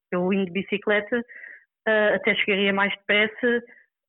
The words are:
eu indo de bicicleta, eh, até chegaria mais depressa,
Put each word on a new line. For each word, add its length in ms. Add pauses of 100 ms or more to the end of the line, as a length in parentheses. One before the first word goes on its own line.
(100)
eu 220
indo 140
de 60 (100)
bicicleta, 600 (640)
eh, 280
até 220
chegaria 360
mais 240
depressa, 680 (460)